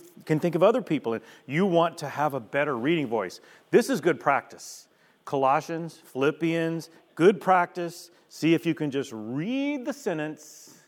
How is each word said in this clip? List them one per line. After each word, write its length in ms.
can 160
think 140
of 80
other 180
people, 340
and 80
you 220
want 320
to 100
have 260
a 60
better 360
reading 320
voice. 320
This 200
is 100
good 200
practice. 680
Colossians, 800
Philippians, 840
good 240
practice. 720
See 260
if 100
you 100
can 160
just 220
read 720
the 80
sentence 800